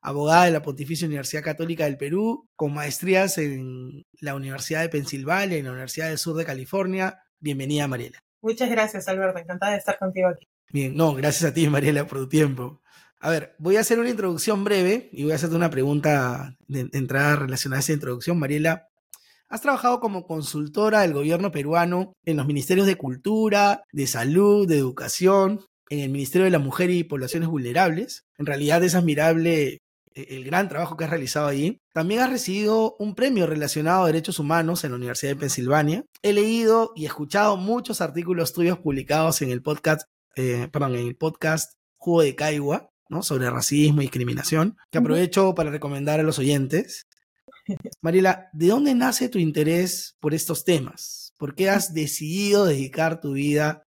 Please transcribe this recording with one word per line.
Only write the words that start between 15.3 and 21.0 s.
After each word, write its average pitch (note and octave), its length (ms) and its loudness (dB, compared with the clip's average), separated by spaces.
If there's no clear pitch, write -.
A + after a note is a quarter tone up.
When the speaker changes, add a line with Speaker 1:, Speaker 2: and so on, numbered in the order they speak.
Speaker 1:
a - 20 0
hacerte D#3+ 200 -2
una E3+ 140 2
pregunta C#3 880 0
de, C3 180 -6
de - 120 -6
entrada C#3 380 2
relacionada C3+ 420 -4
a C#3 40 0
esa D#3 120 0
introducción. C#3+ 460 -2
Mariela, D3+ 480 -2
has - 140 -10
trabajado B3 380 2
como G3 260 -4
consultora D#3+ 760 0